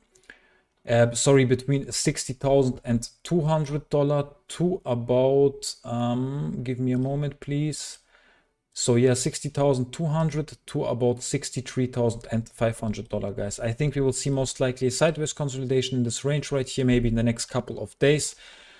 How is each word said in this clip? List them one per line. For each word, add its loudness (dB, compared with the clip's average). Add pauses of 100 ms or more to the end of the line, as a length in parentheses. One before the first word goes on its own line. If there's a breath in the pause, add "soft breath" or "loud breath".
(880 soft breath)
uh, 4
sorry, 6
between 0
sixty -2
thousand 2
and -2 (160)
two 0
hundred -2
dollar 2 (220)
to -2
about, 2 (100)
um, -2
give -4
me 0
a 0
moment, -2
please. -4 (800 soft breath)
So 2
yeah, 6
sixty -4
thousand 0
two -4
hundred -2 (100)
to -4
about 0
sixty-three -4
thousand -2
and -2
five -2
hundred -6
dollar, -4
guys. -6
I -2
think 0
we 0
will 2
see -2
most -2
likely 0
a 4
sideways 0
consolidation -2
in 2
this -4
range -2
right -2
here, -2
maybe 4
in 2
the 2
next 0
couple -6
of -12
days. 2 (440 loud breath)